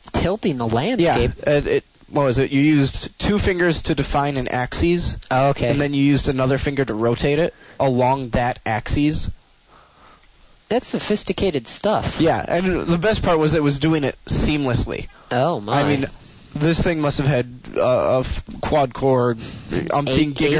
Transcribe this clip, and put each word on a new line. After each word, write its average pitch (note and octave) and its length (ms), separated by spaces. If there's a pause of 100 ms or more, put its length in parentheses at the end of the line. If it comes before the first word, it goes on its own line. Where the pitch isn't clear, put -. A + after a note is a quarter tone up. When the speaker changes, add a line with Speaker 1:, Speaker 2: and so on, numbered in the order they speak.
(120)
Speaker 1:
Tilting F3+ 460
the A#2+ 80
landscape? C3 680 (140)
Speaker 2:
Yeah. D3 60
It, D3 140
it, - 180 (240)
what C#3+ 160
was B2+ 140
it? C3+ 120
You C#3 120
used D3 560
two G3+ 200
fingers F3 440
to D#3+ 120
define C#3+ 440
an B2 100
axis. E3+ 680 (120)
Speaker 1:
Oh, C3+ 200
okay. B2+ 180
Speaker 2:
And A#2+ 120
then C#3+ 120
you C#3 100
used C#3 260
another C3 280
finger C#3 280
to A#2 100
rotate A#2+ 440
it E3+ 160 (240)
along B2+ 520
that B2 340
axis. D3 680 (1400)
Speaker 1:
That's A3+ 200
sophisticated F3+ 800
stuff. - 540
Speaker 2:
Yeah, C#3+ 260
and F3 400
the E3+ 120
best G3+ 240
part F3 160
was D#3 160
it D#3+ 80
was C#3+ 160
doing D#3 260
it B2+ 120 (100)
seamlessly. C3+ 840 (220)
Speaker 1:
Oh, C3 300
my. A2+ 200
Speaker 2:
I D3 80
mean, C#3 160 (500)
this D#3 240
thing E3 220
must C#3+ 180
have C#3+ 80
had, B2 220 (260)
uh, - 60
a A2 400
f-, - 220 (180)
quad C#3 320
core, B2+ 420
umpteen D3 1000
Speaker 1:
Eight, C#3 100
eight. D3 180